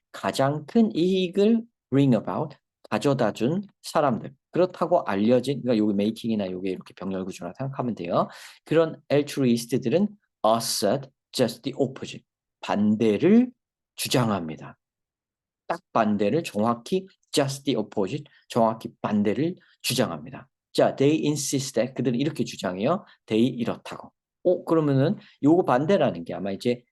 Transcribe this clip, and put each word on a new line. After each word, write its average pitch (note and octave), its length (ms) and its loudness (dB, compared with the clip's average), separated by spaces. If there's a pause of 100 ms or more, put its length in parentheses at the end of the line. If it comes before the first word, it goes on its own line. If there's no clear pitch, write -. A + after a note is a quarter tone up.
(120)
가장 C#3 560 -2
큰 A3+ 260 2
이익을 F#3+ 720 2 (260)
bring C3+ 260 4
about, G#2 420 -4 (340)
가져다 B2 400 2
준 E3 320 -2 (180)
사람들, C#3 520 0 (180)
그렇다고 F3 540 0
알려진, A#2+ 560 2
그러니까 A#2 220 2
여기 G#2+ 120 2
메이킹이나 G#2 560 -2
요게 F#2 180 -6
이렇게 F2+ 240 -8
병렬 F#2+ 320 -6
구조라 F2+ 320 -10
생각하면 C3 380 -6
돼요. G2+ 320 -2 (380)
그런 D#3+ 360 0 (100)
altruist들은 C3+ 1000 0 (360)
assert A#2 640 0 (220)
just A#2 320 -2
the - 120 -8
opposite, C3 480 -6 (360)
반대를 G#2+ 880 4 (460)
주장합니다. G2+ 840 -2 (880)
딱 E3+ 140 -6 (100)
반대를 G#2+ 520 2
정확히 A#2 600 -2 (280)
just C3+ 320 -2
the F#3 120 0
opposite, - 540 -4 (160)
정확히 A2+ 420 0 (120)
반대를 G#2+ 540 0 (260)
주장합니다. D#2 680 -4 (240)
자, B2 240 2
they D3 300 4
insist C#3+ 480 -2
that, A2+ 220 -2
그들은 B2 220 0
이렇게 C#3 280 -2
주장해요. G#2+ 580 -4 (220)
they A2 200 2
이렇다고. - 680 -6 (300)
어, F3+ 200 2
그러면은 D3+ 540 2 (260)
요거 E3+ 220 6
반대라는 C3+ 580 2
게 F2+ 100 -8
아마 F#2+ 180 -6
이제, A#2+ 300 -2 (100)